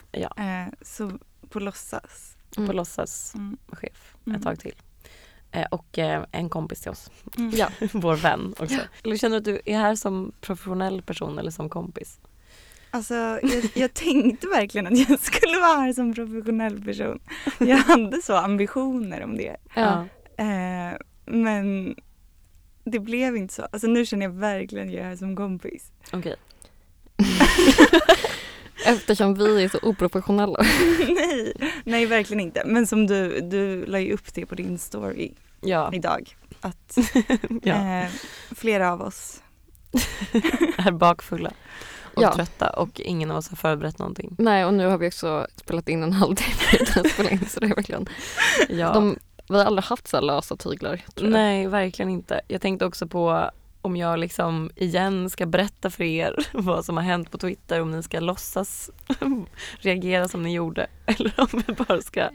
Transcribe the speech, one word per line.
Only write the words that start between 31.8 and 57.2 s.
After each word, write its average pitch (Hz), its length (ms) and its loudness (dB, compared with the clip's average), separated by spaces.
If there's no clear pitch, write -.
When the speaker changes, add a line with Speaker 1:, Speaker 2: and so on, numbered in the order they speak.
Speaker 2:
nej, 233 220 2
verkligen 214 340 2
inte. 170 260 -2
Men 226 200 4
som 214 200 4
du, 190 340 2
du 190 460 -2
la 190 140 -2
ju 190 120 -2
upp - 220 -6
det 175 120 -8
på - 80 -12
din 180 240 -6
story - 540 -8
Speaker 1:
Ja. 170 320 -2
Speaker 2:
idag. - 440 -4
Att, - 380 -10
Speaker 1:
<laughs> 233 320 -2
Ja. 185 400 0
Speaker 2:
eh, 180 60 -4
flera 202 420 0
av 180 100 -6
oss - 400 -12
Speaker 1:
<laughs> - 300 -2
är 190 140 4
bakfulla 170 600 2
och - 80 4
Speaker 3:
Ja. 208 120 6
Speaker 1:
trötta - 360 -2
och - 300 -4
ingen 160 300 -2
av 156 60 -2
oss 156 120 -6
har 175 80 -14
förberett 156 420 -2
någonting. - 400 -8
Speaker 3:
Nej, 208 260 6
och 190 100 4
nu 185 120 4
har 185 120 4
vi 175 100 0
också 156 380 -4
spelat - 320 -6
in 160 140 0
en 165 100 0
halvtimme - 720 4
utan 190 240 4
att 311 60 4
spela 202 180 0
in, 190 180 0
så - 120 -8
det 220 60 0
är 208 100 2
verkligen - 300 -4
Speaker 1:
Ja. 165 240 0
Speaker 3:
de, 208 260 4
vi 190 80 2
har 202 80 6
aldrig 196 200 2
haft - 240 -6
så - 80 -2
här 131 80 0
lösa 143 320 -2
tyglar, - 400 -6
tror 202 160 0
jag. - 20 4
Speaker 1:
Nej, 202 340 4
verkligen 190 440 -2
inte. 180 380 -4
Jag 190 120 -4
tänkte 185 260 -2
också 175 200 -6
på 165 440 0
om 180 140 -4
jag 170 220 -2
liksom 165 580 -2
igen 185 540 0
ska 180 160 -4
berätta 180 440 0
för 175 140 -6
er 160 300 -2
<laughs> - 80 -12
vad 175 320 -2
som 170 120 -4
har 165 80 -2
hänt 175 260 -2